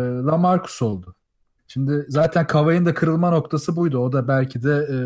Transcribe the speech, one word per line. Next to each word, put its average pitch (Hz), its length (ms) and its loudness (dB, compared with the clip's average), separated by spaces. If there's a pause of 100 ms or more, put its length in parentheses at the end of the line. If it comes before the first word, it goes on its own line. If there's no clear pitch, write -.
(240)
LaMarcus 175 580 0
oldu. 101 320 -4 (540)
Şimdi 143 400 -2
zaten 156 380 0
Kawhi'nin 165 400 2
de 160 80 2
kırılma 165 360 2
noktası 160 460 0
buydu. 160 220 0
O 127 140 -2
da 131 160 -2
belki 131 340 -2
de, 147 280 0
e, 135 160 -4